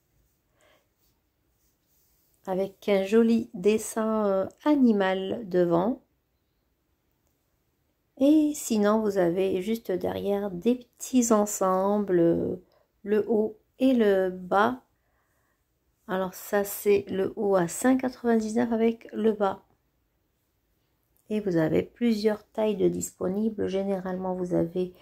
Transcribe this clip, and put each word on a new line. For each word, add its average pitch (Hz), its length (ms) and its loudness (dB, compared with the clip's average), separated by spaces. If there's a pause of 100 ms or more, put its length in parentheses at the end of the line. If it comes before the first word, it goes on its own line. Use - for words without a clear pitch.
(2500)
avec 196 420 -6
un 196 160 2
joli 226 520 4
dessin, 220 720 0
euh, 190 180 0 (180)
animal 202 840 2
devant. 180 540 2 (2250)
Et 302 340 4
sinon, 214 480 0
vous 202 160 -2
avez 185 460 0
juste 226 280 -4
derrière 190 600 -4
des 202 240 -2
petits 247 580 -2
ensembles, 196 880 0
euh, 175 440 0 (380)
le 208 260 -2
haut 214 300 0 (220)
et 262 140 4
le 196 360 4
bas. 190 540 0 (1200)
Alors 185 280 -4
ça, 202 320 -4
c'est 202 420 0
le 190 300 -4
haut 202 180 0
à 175 140 0
cinq 262 320 0
quatre-vingt-dix-neuf 233 720 -2
avec 226 400 0
le 220 180 0
bas. 202 320 -2 (1700)
Et 214 100 -2
vous 202 160 -2
avez 165 260 2
plusieurs 214 720 -2
tailles 214 240 -2
de 185 140 2
disponibles. 190 800 -4
Généralement, 185 640 -4
vous 180 180 -4
avez, 175 480 -2